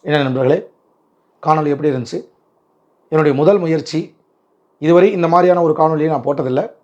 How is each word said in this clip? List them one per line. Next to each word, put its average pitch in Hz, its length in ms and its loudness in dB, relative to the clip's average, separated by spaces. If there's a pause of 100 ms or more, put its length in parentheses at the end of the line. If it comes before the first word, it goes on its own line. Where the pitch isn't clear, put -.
என்ன 147 200 0
நண்பர்களே, 131 320 0 (840)
காணொளி 156 260 0
எப்படி 147 180 -2
இருந்துச்சு? 131 280 -6 (960)
என்னுடைய 156 280 2
முதல் 190 240 4
முயற்சி. 160 340 -4 (840)
இதுவரை 175 280 4
இந்த 175 200 -2
மாதிரியான 175 340 2
ஒரு 156 140 0
காணொளியை 156 320 0
நான் 127 140 -4
போட்டதில்லை. 139 380 -2 (200)